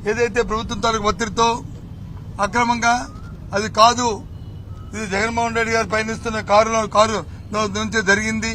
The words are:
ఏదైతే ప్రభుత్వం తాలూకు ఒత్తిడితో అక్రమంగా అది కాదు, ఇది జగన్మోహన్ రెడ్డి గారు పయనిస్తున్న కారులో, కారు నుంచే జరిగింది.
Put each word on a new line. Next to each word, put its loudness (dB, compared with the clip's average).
ఏదైతే 2
ప్రభుత్వం -2
తాలూకు 2
ఒత్తిడితో 2
అక్రమంగా 2
అది 0
కాదు, 6
ఇది -6
జగన్మోహన్ 0
రెడ్డి 0
గారు 2
పయనిస్తున్న -2
కారులో, 6
కారు 4
నుంచే 0
జరిగింది. 2